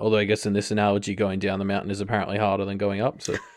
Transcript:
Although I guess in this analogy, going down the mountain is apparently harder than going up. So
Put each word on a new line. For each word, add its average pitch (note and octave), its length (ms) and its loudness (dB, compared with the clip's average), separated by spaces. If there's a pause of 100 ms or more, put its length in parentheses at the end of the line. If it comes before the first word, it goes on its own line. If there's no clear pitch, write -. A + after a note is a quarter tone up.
Although G#2+ 180 4
I G#2 60 4
guess G#2+ 220 0
in G#2 60 0
this G2+ 200 0
analogy, G2+ 420 2
going G2 240 0
down G2 220 -2
the G2 40 -2
mountain G2 280 -2
is G2 80 -4
apparently G2+ 380 -2
harder G2 260 2
than G2 120 -4
going G2 240 0
up. B2+ 220 -2
So - 140 -4 (200)